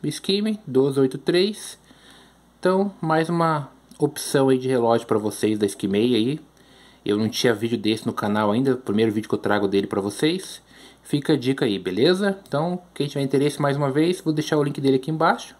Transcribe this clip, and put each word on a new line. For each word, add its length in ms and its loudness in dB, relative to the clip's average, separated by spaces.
Skime, 640 -2
doze 320 2
oito 180 2
três. 640 -2
Então, 420 2
mais 260 2
uma 440 0
opção 500 2
aí 80 4
de 100 -4
relógio 380 2
pra 140 2
vocês 400 -2
da 80 2
Skimei 480 0
aí. 240 0
Eu 120 0
não 120 0
tinha 240 2
vídeo 240 -2
desse 300 -2
no 60 -4
canal 360 0
ainda, 240 2
o 40 -2
primeiro 340 0
vídeo 180 -4
que 60 0
eu 40 -2
trago 280 0
dele 180 2
pra 160 -2
vocês. 580 -4
Fica 300 -2
a 40 2
dica 280 -2
aí, 120 0
beleza? 720 0
Então, 340 -2
quem 120 -4
tiver 140 -4
interesse, 400 0
mais 160 0
uma 140 -2
vez, 280 0
vou 140 -4
deixar 240 0
o 60 2
link 180 -4
dele 140 4
aqui 160 -2
embaixo. 480 0